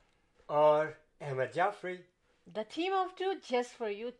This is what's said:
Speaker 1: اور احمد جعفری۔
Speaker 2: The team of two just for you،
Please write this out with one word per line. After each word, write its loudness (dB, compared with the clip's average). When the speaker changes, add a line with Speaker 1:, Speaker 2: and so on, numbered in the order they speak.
Speaker 1:
اور 6
احمد -4
جعفری۔ -2
Speaker 2:
The -4
team -4
of 0
two 0
just -4
for -6
you، -8